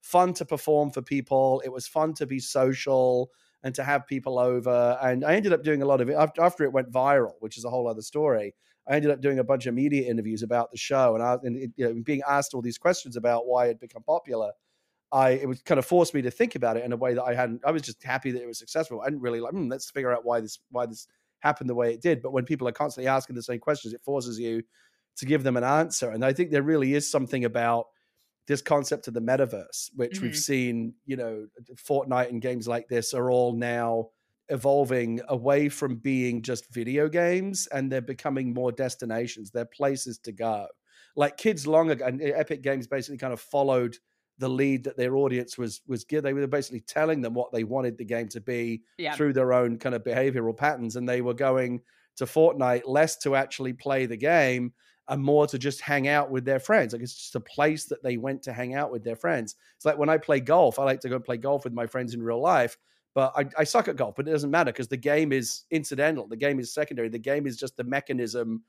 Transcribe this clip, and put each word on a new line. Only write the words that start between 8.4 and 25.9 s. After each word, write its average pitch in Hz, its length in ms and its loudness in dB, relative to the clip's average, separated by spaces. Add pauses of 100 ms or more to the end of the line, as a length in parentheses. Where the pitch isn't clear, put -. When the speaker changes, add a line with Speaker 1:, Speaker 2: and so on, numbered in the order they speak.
Speaker 1:
I 139 100 2
ended 147 140 2
up 135 100 2
doing 139 180 2
a 127 60 2
bunch 127 220 0
of 120 80 -2
media 135 340 2
interviews 110 340 -2
about 117 280 0
the 120 80 -14
show 131 360 4
and 113 80 0
I, 123 200 2
and 120 140 -4
it, 131 200 -8
you 127 80 -2
know, 117 180 -2
being 139 240 -2
asked 143 280 0
all 127 80 -6
these 120 160 -6
questions 135 380 0
about 117 300 2
why 123 200 4
it 117 140 0
become 117 240 -18
popular. 117 480 -2 (600)
I, 135 180 6
it 135 180 0
was 127 140 -6
kind 151 160 2
of 127 60 2
forced 175 300 4
me 143 80 0
to 123 80 0
think 233 240 -2
about 117 220 0
it 120 80 -2
in 123 80 -4
a 120 40 -2
way 123 180 0
that 123 100 -2
I 123 100 0
hadn't, 120 320 -2
I 147 60 2
was 160 100 -2
just 117 200 -14
happy 131 280 -4
that 123 120 -6
it 120 40 -12
was 117 120 -12
successful. 123 440 -6
I 123 40 -4
didn't 147 160 -4
really 120 180 -2
like, 120 120 -6
"Hmm, 175 160 -2
let's 131 220 -8
figure 131 220 -2
out 120 120 -2
why 120 160 2
this, 107 180 -12 (120)
why 123 160 -4
this 113 200 -12 (340)
happened 143 280 0
the 123 60 -2
way 117 180 2
it 117 80 -6
did." 156 220 2
But 131 100 -8
when 131 120 0
people 131 240 -2
are 117 40 -4
constantly 131 360 -4
asking 131 280 0
the 117 60 -10
same 120 160 -6
questions, 139 340 -2
it 120 100 -14
forces 123 360 -4
you 113 240 -2 (540)
to 131 100 -8
give 139 160 2
them 127 140 2
an 120 80 0
answer. 143 460 2